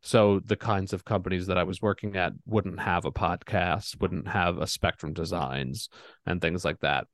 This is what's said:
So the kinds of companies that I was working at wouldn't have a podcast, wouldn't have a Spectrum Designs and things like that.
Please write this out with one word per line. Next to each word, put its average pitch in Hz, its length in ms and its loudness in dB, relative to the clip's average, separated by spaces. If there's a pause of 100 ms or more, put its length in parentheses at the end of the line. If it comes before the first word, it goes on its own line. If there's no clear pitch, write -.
So 104 380 6
the 104 140 0
kinds 98 380 -2
of 92 140 -8
companies 92 400 0
that 92 100 2
I 90 60 4
was 90 180 -2
working 101 340 -2
at 90 200 0 (100)
wouldn't 101 340 0
have 87 280 0
a - 40 -2
podcast, 90 920 0
wouldn't 92 260 -2
have 90 300 2
a - 80 -2
Spectrum - 480 -2
Designs 69 760 -4 (380)
and 87 160 -2
things 85 200 0
like 78 180 -2
that. 71 340 0